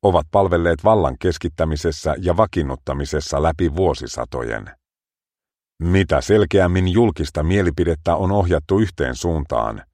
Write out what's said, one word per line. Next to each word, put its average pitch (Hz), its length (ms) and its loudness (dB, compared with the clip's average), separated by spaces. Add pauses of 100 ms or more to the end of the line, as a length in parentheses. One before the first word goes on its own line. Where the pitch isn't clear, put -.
ovat 87 280 2
palvelleet 85 540 2
vallan 92 340 2
keskittämisessä 80 1000 -2
ja 87 180 0
vakiinnuttamisessa 69 1040 -2
läpi 80 340 0
vuosisatojen. 60 920 -4 (1120)
Mitä 87 380 2
selkeämmin 92 680 2
julkista 90 540 0
mielipidettä 85 720 0
on 95 160 0
ohjattu 90 460 0
yhteen 69 380 -2
suuntaan 62 680 -4 (120)